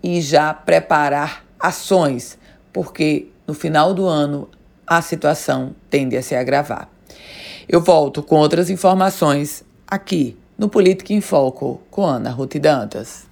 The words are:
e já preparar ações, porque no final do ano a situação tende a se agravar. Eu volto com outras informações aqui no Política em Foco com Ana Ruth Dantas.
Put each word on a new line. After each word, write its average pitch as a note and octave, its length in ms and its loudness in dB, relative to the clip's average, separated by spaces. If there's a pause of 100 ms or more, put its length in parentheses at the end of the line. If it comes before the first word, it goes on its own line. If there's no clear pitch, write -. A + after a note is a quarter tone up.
e F3 200 -2
já D3+ 320 2
preparar D3 880 0 (160)
ações, E3+ 760 0 (340)
porque D#3 560 -2 (180)
no D3+ 60 -8
final D#3 400 0
do F#3+ 140 -2
ano D3 420 -2 (380)
a E3 160 2
situação D3 760 -2 (140)
tende C3 260 0
a B2+ 60 -2
se C3+ 120 -6
agravar. C3 560 -2 (800)
Eu E3+ 140 4
volto D3+ 400 2
com D#3 140 2
outras D#3+ 340 2
informações F#3 920 0 (240)
aqui F#3 520 -4 (180)
no G#3 140 -2
Política F#3+ 420 2
em G#3 80 2
Foco C3+ 680 -2
com G3+ 160 -2
Ana B2 240 -2
Ruth C3+ 260 -8
Dantas. C#3 760 -2